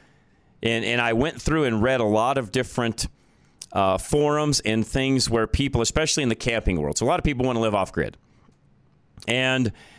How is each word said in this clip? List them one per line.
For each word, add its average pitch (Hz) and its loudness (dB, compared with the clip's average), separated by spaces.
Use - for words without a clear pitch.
And, 113 0
and 120 0
I 117 0
went 135 -2
through 156 0
and 113 0
read 127 2
a 113 0
lot 113 2
of 107 -4
different, 120 -2
uh, 95 2
forums 147 0
and 110 -2
things 135 0
where 113 2
people, 123 0
especially 156 0
in 123 2
the 110 0
camping 107 0
world, 73 -2
so 110 -2
a 127 2
lot 170 0
of - 0
people 127 0
wanna 120 0
live 110 2
off 95 0
grid. 69 -4
And, 127 0